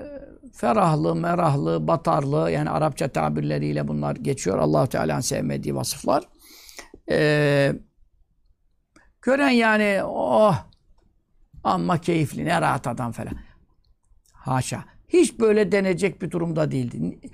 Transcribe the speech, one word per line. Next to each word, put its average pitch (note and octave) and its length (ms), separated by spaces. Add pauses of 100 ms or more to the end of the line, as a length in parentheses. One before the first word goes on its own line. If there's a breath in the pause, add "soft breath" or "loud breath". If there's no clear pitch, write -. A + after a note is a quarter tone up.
(520)
ferahlı, E3+ 600
merahlı, E3 760
batarlı, D#3+ 640
yani D3+ 200
Arapça D#3 380
tabirleriyle D3 800
bunlar D3 280
geçiyor. C#3+ 420
Allah-u D3+ 280
Teala'nın D3 340
sevmediği C#3 540
vasıflar. - 540 (840 loud breath)
E, D3 640 (1500 soft breath)
gören C#4 280
yani, G#3+ 540
"Oh, G#3+ 520 (1080)
amma F3+ 360
keyifli, D#3+ 440
ne E3+ 160
rahat C#3 260
adam." A#2+ 260
falan. A2+ 200 (1000)
Haşa. - 520 (240 soft breath)
Hiç D#4+ 320
böyle G#3+ 320
denecek F#3+ 500
bir E3 80
durumda E3 400
değildi. B2 500 (140)